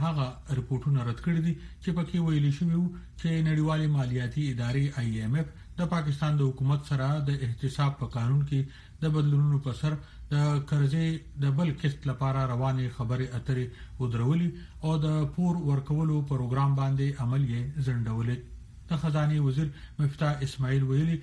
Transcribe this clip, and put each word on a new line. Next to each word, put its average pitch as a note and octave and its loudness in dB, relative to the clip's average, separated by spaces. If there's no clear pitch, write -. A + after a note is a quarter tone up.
هغه D3+ 0
رپورټونه C3 0
رد A2+ -4
کړي E3+ 2
دي E3+ 2
چې - -2
پکې F3 -2
ویلي D3 4
شوي E3+ 2
وو F3 2
چې E3 -2
نړیوالې D#3 2
مالیاتي B2 0
ادارې A#2+ 0
آی A#2 0
ایم A2 0
ایف D#3 -2
د F3 0
پاکستان D3+ 0
د C#3 4
حکومت C3+ 2
سره C3+ 2
د C#3 0
احتساب C#3 0
په B2 -2
قانون B2+ 2
کې C3+ 2
د D#3 2
بدلونونو D3 4
په A#2+ -4
سر D3+ 0
د D3 2
قرضې D3 2
د C#3 2
بل E3+ 2
قسط C#3+ -2
لپاره C3+ 0
روانې C3 0
خبرې B2+ -2
اترې B2+ -2
ودرولي C3 2
او D#3 0
د D#3 2
پور F3 2
ورکولو D3+ 2
پروګرام C3+ 2
باندې C3+ 2
عمل C3 2
یې A#2+ -2
ځنډولې. A#2 0
د - -2
خزانې D3+ 2
وزیر C#3+ 2
مفتاح D3 2
اسماعیل C3 0
ویلي، D#3 2